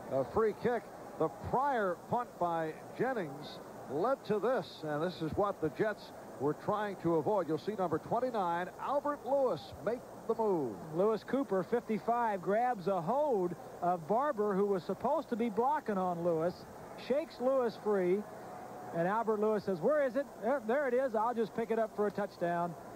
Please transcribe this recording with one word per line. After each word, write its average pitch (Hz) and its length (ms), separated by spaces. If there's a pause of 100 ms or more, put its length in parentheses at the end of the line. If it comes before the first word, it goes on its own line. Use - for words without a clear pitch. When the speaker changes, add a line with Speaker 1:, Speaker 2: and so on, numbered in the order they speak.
(140)
Speaker 1:
uh, 135 200
free 214 280
kick. 226 220 (340)
The 156 120 (200)
prior 233 480 (120)
punt 240 200 (100)
by 165 340 (260)
Jennings 185 600 (300)
led 202 360
to 208 140
this, 214 260 (180)
and 151 180
this 180 200
is 160 140
what 196 260
the 156 160
Jets 208 340 (280)
were 147 160 (100)
trying 202 380
to 170 120
avoid. 165 320
You'll 156 100
see 208 180
number 170 240
twenty-nine, 180 720 (120)
Albert 285 440
Lewis, 247 360 (240)
make 233 140 (280)
the 226 60
move. 175 420 (200)
Speaker 2:
Lewis 208 340
Cooper, 202 400
fifty-five, 226 720
grabs 202 460
a 190 140
hold 208 520 (280)
of 175 260
Barber, 214 480
who 202 100
was 196 180
supposed 262 460
to 240 60
be 233 140
blocking 233 480
on 180 260
Lewis, 170 300 (540)
shakes 294 340
Lewis 254 420
free, 196 400 (720)
and 170 120
Albert 214 340
Lewis 214 240
says, 190 160
"Where 285 240
is 233 100
it?" 277 100 (160)
"There, 247 240
there 269 220
it 240 60
is. 254 200
I'll 226 220
just 220 200
pick 226 140
it 226 80
up 220 200
for 208 100
a 196 40
touchdown." 175 600 (220)